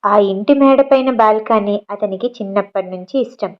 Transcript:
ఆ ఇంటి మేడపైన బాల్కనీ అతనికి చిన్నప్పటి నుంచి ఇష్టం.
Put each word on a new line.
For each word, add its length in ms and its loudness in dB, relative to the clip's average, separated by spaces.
ఆ 140 0
ఇంటి 440 2
మేడపైన 500 4
బాల్కనీ 640 0
అతనికి 480 -6
చిన్నప్పటి 560 -6
నుంచి 260 -8
ఇష్టం. 400 -6